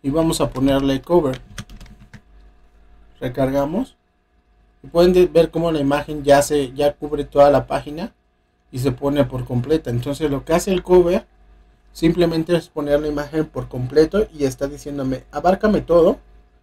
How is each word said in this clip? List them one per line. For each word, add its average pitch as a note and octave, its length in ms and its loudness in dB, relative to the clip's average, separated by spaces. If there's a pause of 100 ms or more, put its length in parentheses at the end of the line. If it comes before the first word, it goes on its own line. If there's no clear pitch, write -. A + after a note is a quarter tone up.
Y C#3 100 -4
vamos D#3+ 300 0
a C#3+ 100 0
ponerle C3+ 520 0
cover. D#3 380 0 (1800)
Recargamos. C#3 760 -4 (880)
Y - 20 -20
pueden F3 260 4
de-, F3+ 140 6
ver D#3+ 240 2
cómo E3 220 -2
la D3+ 80 -2
imagen C#3+ 420 -2
ya C#3+ 200 6
se, C#3+ 300 -2
ya C#3+ 200 -2
cubre D3 320 -8
toda C#3+ 260 4
la C3 160 2
página D3 460 -8 (580)
y C3+ 80 -10
se C3 140 -2
pone C#3 320 0
por B2+ 200 -6
completa. C3+ 460 -2
Entonces C#3+ 400 -4
lo C3+ 140 -4
que D#3+ 80 -2
hace E3+ 200 0
el F3+ 120 -2
cover F3+ 420 2 (680)
simplemente E3 600 0
es E3 140 -4
poner D3 320 -2
la D3+ 80 -4
imagen D3 380 -4
por B2+ 200 -10
completo D3 680 0
y D3 120 -4
está C3+ 240 -4
diciéndome, C#3 640 -8
"Abárcame F3+ 480 0
todo, E3+ 380 2 (440)